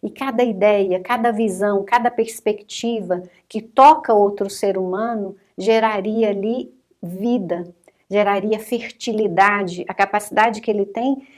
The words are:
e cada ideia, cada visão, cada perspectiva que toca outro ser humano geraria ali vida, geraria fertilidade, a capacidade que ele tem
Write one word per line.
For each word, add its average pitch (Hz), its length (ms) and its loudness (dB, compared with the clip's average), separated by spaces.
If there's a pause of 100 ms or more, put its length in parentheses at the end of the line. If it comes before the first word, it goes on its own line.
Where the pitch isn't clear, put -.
e 214 80 -6
cada 247 340 -2
ideia, 196 560 2
cada 240 320 0
visão, 208 500 0
cada 240 280 2
perspectiva 214 1120 -6 (260)
que 220 140 -8
toca 285 500 6
outro 202 380 2
ser 196 260 -2
humano 196 580 -4 (220)
geraria 214 720 0
ali 208 420 -4 (320)
vida, 185 600 -4 (460)
geraria 202 480 0
fertilidade, 202 1300 -2
a 190 60 -8
capacidade 208 680 0
que 226 100 -2
ele 202 140 4
tem 254 420 -4 (120)